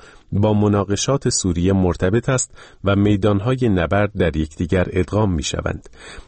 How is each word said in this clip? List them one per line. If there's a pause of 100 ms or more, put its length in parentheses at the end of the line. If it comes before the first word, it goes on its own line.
(320)
با
مناقشات
سوریه
مرتبط
است (340)
و
میدان‌های
نبرد
در
یکدیگر
ادغام
می‌شوند. (400)